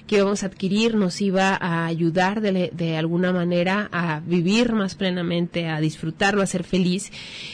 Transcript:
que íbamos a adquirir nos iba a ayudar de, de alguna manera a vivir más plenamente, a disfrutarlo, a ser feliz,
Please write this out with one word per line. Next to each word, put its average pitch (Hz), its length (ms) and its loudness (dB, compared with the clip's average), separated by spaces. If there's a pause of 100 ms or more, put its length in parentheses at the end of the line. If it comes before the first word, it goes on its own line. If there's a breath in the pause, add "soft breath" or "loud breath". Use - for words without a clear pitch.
que 214 80 2
íbamos 202 260 2
a 196 40 -4
adquirir 208 500 0
nos 185 240 0
iba 190 340 2
a 170 320 -2
ayudar 170 540 0
de, 190 340 0
de 165 220 -2
alguna 170 360 0
manera 180 600 0
a 170 260 -2
vivir 185 540 2
más 196 240 -2
plenamente, 175 720 -2
a 156 120 -2
disfrutarlo, 160 600 0
a 190 40 0
ser 180 180 -4
feliz, 185 480 0 (420 loud breath)